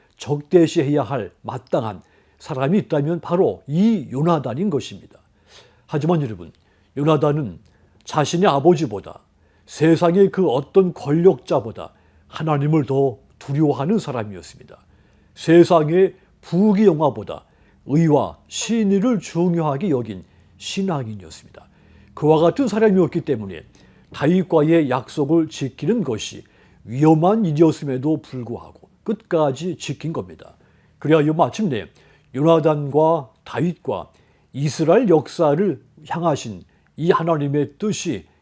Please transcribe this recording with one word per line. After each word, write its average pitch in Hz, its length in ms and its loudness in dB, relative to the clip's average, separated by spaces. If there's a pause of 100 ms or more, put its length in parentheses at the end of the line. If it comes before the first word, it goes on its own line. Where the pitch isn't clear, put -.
(160)
적대시해야 147 880 0
할 110 380 -8
마땅한 110 600 -6 (380)
사람이 143 380 -2
있다면 160 420 -2
바로 170 480 0
이 175 420 0
요나단인 147 600 -2
것입니다. - 500 -8 (720)
하지만 156 300 0
여러분, 87 300 -10 (460)
요나단은 147 600 0 (460)
자신의 170 440 0
아버지보다 139 760 0 (440)
세상의 170 640 2
그 190 180 0
어떤 151 460 0
권력자보다 143 1000 0 (340)
하나님을 151 580 0
더 135 320 -2 (220)
두려워하는 147 580 -2
사람이었습니다. 107 800 -10 (560)
세상의 165 800 4 (280)
부귀영화보다 165 1040 0 (420)
의와 143 500 2 (120)
신의를 208 720 0
중요하게 170 680 -2
여긴 113 360 -4 (320)
신앙인이었습니다. 117 1120 -8 (460)
그와 156 260 2
같은 196 280 2
사람이었기 190 540 2
때문에 98 420 -6 (500)
다윗과의 160 800 2
약속을 151 580 -2
지키는 156 540 -4
것이 - 400 -8 (400)
위험한 160 600 2
일이었음에도 151 760 0
불구하고 110 680 -14 (140)
끝까지 160 760 -2
지킨 147 360 -10
겁니다. 90 420 -12 (440)
그리하여 156 340 2
마침내 143 540 -2 (480)
요나단과 151 960 2 (120)
다윗과 120 680 -6 (400)
이스라엘 160 580 2
역사를 156 720 2 (280)
향하신 139 560 -4 (340)
이 165 140 0
하나님의 147 640 0
뜻이 170 480 -6 (160)